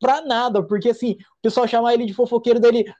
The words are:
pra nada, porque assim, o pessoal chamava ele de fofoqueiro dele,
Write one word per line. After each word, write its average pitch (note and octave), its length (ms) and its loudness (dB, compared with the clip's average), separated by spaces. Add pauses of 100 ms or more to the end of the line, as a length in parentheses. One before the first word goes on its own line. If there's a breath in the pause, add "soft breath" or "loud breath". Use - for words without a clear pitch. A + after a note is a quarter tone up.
pra C4+ 200 0
nada, A#3+ 420 -2
porque G#3 280 -2
assim, A#3 220 -2
o - 300 -14
pessoal A3+ 240 0
chamava A#3 280 0
ele A#3 100 0
de G3+ 100 -6
fofoqueiro A#3+ 460 0
dele, A#3 240 4 (140 loud breath)